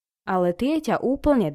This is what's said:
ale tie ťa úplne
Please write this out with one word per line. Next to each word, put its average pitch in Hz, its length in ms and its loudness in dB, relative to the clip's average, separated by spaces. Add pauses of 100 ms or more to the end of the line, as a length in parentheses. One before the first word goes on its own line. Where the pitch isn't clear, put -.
(280)
ale 180 240 0
tie 294 320 -2
ťa 202 160 -2
úplne 254 560 2